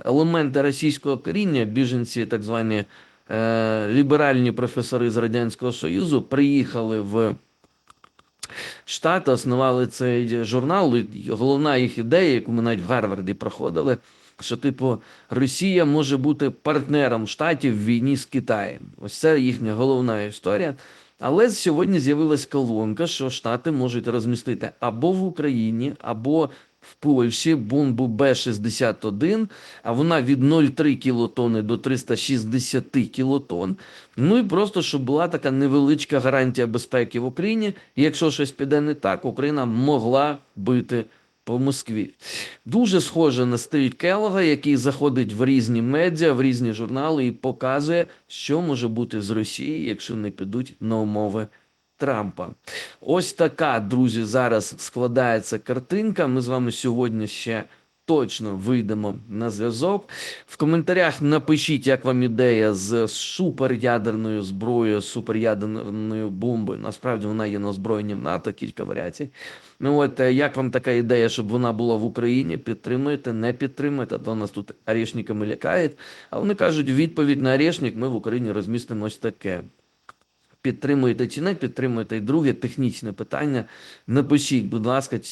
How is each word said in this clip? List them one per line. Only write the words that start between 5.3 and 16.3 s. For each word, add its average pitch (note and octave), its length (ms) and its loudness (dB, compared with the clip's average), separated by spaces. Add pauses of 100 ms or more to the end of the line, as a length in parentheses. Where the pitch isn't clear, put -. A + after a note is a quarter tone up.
Союзу, A#2+ 500 0
приїхали B2 800 0
в G#2 340 0 (1500)
Штати, E3 460 0
основали B2+ 560 2
цей A#2+ 560 -2
журнал. C3 520 2
І G#2+ 340 -4
головна C#3 480 2
їх B2 200 0
ідея, C#3 360 4
яку A#2 180 -2
ми A#2 100 0
навіть A2+ 200 0
в F2 80 -6
Гарварді G2 440 0
проходили, A#2+ 640 -2 (440)
що, A#2+ 160 -6
типу, B2+ 400 0 (320)
Росія E3 560 2
може C#3+ 320 2
бути C#3 320 2